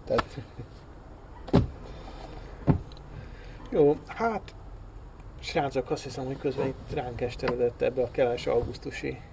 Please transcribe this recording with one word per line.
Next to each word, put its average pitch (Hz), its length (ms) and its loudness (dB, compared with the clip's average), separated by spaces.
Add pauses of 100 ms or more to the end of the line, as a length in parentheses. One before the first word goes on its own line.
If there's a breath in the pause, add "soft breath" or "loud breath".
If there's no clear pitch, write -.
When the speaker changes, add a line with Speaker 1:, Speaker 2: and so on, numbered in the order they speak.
Speaker 1:
Tehát - 320 2 (3250 loud breath)
Speaker 2:
Jó, 151 260 8 (120)
hát, - 480 -2 (840)
srácok, 135 520 0
azt 147 120 -2
hiszem, 131 220 -6
hogy 131 120 -2
közben 135 300 2
itt - 260 -4
ránk 123 280 -2
esteledett 123 600 2
ebbe 127 200 4
a 120 100 2
kellemes 123 360 4
augusztusi 120 680 0 (160)